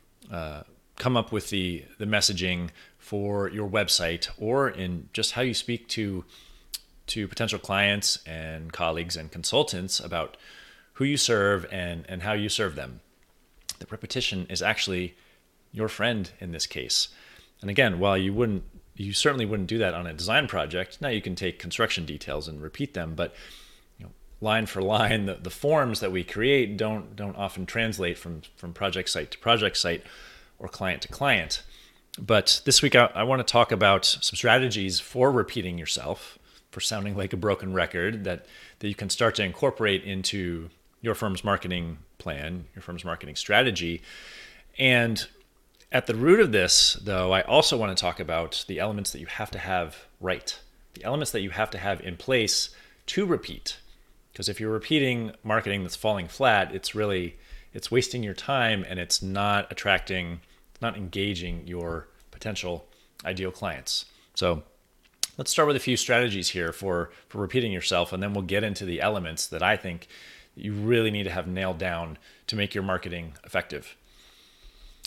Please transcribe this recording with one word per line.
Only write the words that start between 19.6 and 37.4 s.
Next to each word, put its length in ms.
do 100
that 160
on 100
a 80
design 340
project. 540
Now 80
you 120
can 140
take 220
construction 480
details 420
and 140
repeat 320
them, 220
but, 180
you 80
know, 60
line 280
for 160
line, 420
the, 80
the 160
forms 500
that 120
we 120
create 540
don't, 380
don't 200
often 300
translate 540
from, 240
from 160
project 380
site 220
to 80
project 380
site 260
or 80
client 340
to 60
client. 560
But 460
this 180
week, 120
I, 200
I 80
wanna 200
talk 280
about 340
some 300
strategies 640
for 320
repeating 480
yourself, 580
for 120
sounding 360
like 160
a 40
broken 360